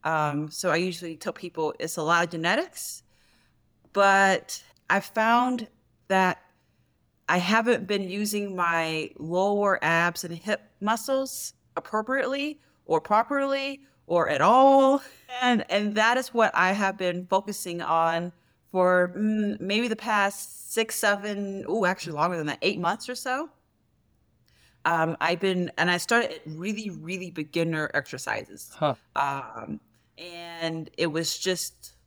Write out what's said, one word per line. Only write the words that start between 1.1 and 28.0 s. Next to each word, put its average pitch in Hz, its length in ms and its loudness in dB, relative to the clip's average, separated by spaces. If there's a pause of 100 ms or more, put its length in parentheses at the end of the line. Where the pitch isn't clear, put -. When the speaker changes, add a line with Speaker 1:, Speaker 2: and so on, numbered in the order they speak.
Speaker 1:
tell - 160 -8
people 160 440 -6
it's 160 200 -8
a 165 40 -4
lot 170 220 2
of 170 60 -2
genetics, 175 760 -4 (880)
but 196 720 4 (260)
I 196 120 2
found 233 680 0 (400)
that 190 340 2 (880)
I 180 120 2
haven't 214 460 2
been 196 220 -2
using 202 480 -4
my 165 640 0
lower 196 680 2
abs 170 400 2
and 170 100 -8
hip 208 280 -4 (240)
muscles 262 680 -2 (220)
appropriately 269 840 -2 (260)
or 170 160 2
properly 277 800 0 (260)
or 170 220 2
at 139 100 0
all. 269 640 8 (400)
And, 247 280 4
and 208 260 0
that 226 220 4
is 254 160 -4
what 226 200 4
I 185 180 4
have 202 260 0
been 180 280 -2
focusing 190 560 -2
on 165 500 0 (400)
for, 180 460 4
mm, 214 420 0
maybe 214 280 0
the 220 80 0
past 208 760 -2
six, 226 240 -2
seven, 202 720 -2
ooh, 202 180 0
actually 175 280 -2
longer 165 240 0
than 151 100 -4
that, 143 140 -4
eight 202 180 -2
months 180 300 -4
or 247 60 -8
so. 269 340 -6 (1400)
Um, 165 340 0
I've 170 200 0
been, 185 380 0
and 170 120 2
I 175 80 2
started 233 340 0
at 160 140 -14
really, 196 460 -8
really 170 400 -8
beginner 165 600 -2
exercises. - 840 -6